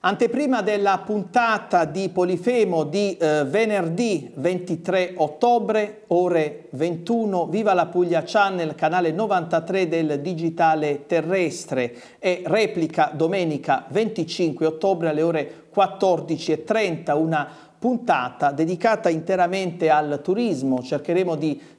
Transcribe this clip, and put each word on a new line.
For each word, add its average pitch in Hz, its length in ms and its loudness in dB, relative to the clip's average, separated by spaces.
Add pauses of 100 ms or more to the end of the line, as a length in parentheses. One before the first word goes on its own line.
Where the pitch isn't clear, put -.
Anteprima 233 600 2
della 202 380 2
puntata 214 840 0
di 175 240 -2
Polifemo 180 760 2
di, 196 320 -2
eh, 151 260 2
venerdì 185 920 0
ventitré 180 840 -2
ottobre, 208 880 0
ore 170 640 0
ventuno, 175 760 -2
viva 202 260 0
la 170 140 2
Puglia 175 380 0
Channel, 185 500 0
canale 165 360 0
novantatré 175 760 0
del 156 320 0
digitale 160 840 0
terrestre, 156 880 -2 (260)
e 180 260 -2
replica 160 680 0
domenica 156 760 0
venticinque 165 760 -2
ottobre 165 440 0
alle 151 120 0
ore 160 480 -2
quattordici 175 840 0
e 156 100 -4
trenta, 170 520 0
una 156 300 0 (320)
puntata 156 760 0
dedicata 175 560 0
interamente 175 800 0
al 147 340 2
turismo. 143 580 0
Cercheremo 170 540 -2
di 147 260 -4 (160)